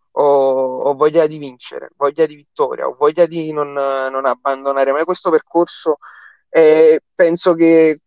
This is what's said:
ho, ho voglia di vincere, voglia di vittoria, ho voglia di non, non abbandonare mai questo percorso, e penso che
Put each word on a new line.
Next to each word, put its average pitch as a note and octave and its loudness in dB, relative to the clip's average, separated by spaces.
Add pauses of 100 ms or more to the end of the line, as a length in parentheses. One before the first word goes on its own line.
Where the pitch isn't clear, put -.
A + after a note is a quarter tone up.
(120)
ho, C3+ 0
ho C#3 -2
voglia D3+ 0
di D#3 -14
vincere, - -16
voglia D3 -2
di D3+ -20
vittoria, C3+ -6
ho B2 -10
voglia D#3 0
di D#3+ -8
non, D3 -6
non C3+ -4
abbandonare C3+ -2
mai D3 -2
questo F3+ -6
percorso, D#3+ -2 (500)
e D#3 4 (120)
penso F3 0
che E3 4